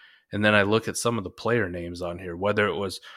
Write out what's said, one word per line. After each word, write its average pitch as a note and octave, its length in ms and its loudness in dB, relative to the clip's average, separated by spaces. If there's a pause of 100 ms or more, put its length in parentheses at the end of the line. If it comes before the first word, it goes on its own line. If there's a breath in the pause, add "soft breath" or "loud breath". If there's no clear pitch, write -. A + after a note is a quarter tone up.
(320 soft breath)
And G#2 140 -2
then G#2+ 80 6
I G#2 100 8
look G#2+ 240 2
at G2 100 -6
some A#2 200 0
of G2+ 60 -4
the F2+ 60 -8
player A2 400 -2
names F2 320 -8
on F2 180 -6
here, F2+ 160 -10
whether G#2 320 2
it E2 80 0
was G2 240 -4 (180 loud breath)